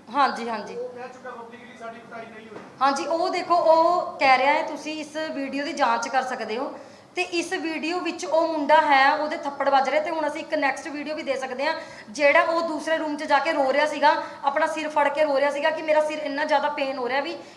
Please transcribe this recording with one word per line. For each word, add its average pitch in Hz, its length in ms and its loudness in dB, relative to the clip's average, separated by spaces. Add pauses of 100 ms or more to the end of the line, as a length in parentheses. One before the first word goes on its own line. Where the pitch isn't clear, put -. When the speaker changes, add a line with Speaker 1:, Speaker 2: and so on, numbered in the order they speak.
(140)
Speaker 1:
ਹਾਂਜੀ, 233 340 0
ਹਾਂਜੀ। 226 280 -8
Speaker 2:
ਉਹ 247 120 -8
ਕਹਿ 247 200 -14
ਚੁੱਕਾ 294 220 -16
ਪਬਲਿਕਲੀ 240 480 -18
ਸਾਡੀ 226 200 -14
ਕੁਟਾਈ 226 280 -16
ਨਹੀਂ 214 200 -18
ਹੋਈ। 208 120 -16 (240)
Speaker 1:
ਹਾਂਜੀ, 277 240 0
ਉਹ 330 240 0
ਦੇਖੋ, 349 240 0
ਉਹ 330 640 4
ਕਹਿ 269 200 6
ਰਿਹਾ 269 140 4
ਹੈ, 320 100 2
ਤੁਸੀਂ 311 380 -8
ਇਸ - 160 -10 (140)
ਵੀਡੀਓ 277 340 -4
ਦੀ 320 80 -6
ਜਾਂਚ 254 360 0
ਕਰ 262 140 0
ਸਕਦੇ 226 360 -6
ਹੋ। - 200 -8 (360)
ਤੇ 359 80 -2
ਇਸ 349 300 -4
ਵੀਡੀਓ 320 480 -4
ਵਿੱਚ 339 260 -6
ਉਹ 320 220 2
ਮੁੰਡਾ 302 320 4
ਹੈ, 277 320 6
ਉਹਦੇ 302 240 -2
ਥੱਪੜ 277 320 -2
ਵੱਜ 269 200 4
ਰਹੇ, 302 120 2
ਤੇ 330 100 -4
ਹੁਣ 311 180 -2
ਅਸੀਂ 302 120 -6
ਇੱਕ 311 140 -6
ਨੈਕਸਟ 285 340 -2
ਵੀਡੀਓ 294 260 -8
ਵੀ 311 80 -8
ਦੇ 262 140 -2
ਸਕਦੇ 262 300 -4
ਹਾਂ, 320 80 0 (360)
ਜਿਹੜਾ 302 320 6
ਉਹ 330 200 2
ਦੂਸਰੇ 320 360 -2
ਰੂਮ 302 180 -2
'ਚ 311 80 -6
ਜਾ 277 140 4
ਕੇ 320 140 2
ਰੋ 269 200 2
ਰਿਹਾ 285 140 2
ਸੀਗਾ, 294 360 4 (220)
ਆਪਣਾ 311 220 2
ਸਿਰ 311 220 -4
ਫੜ 294 200 2
ਕੇ 311 160 2
ਰੋ 277 160 2
ਰਿਹਾ 285 100 2
ਸੀਗਾ 285 200 0
ਕਿ 320 120 -4
ਮੇਰਾ 311 180 2
ਸਿਰ 302 180 -2
ਇੰਨਾ 285 260 -4
ਜ਼ਿਆਦਾ 294 240 2
ਪੇਨ 277 300 -4
ਹੋ 247 100 -4
ਰਿਹਾ 269 120 0
ਵੀ 330 160 -6 (200)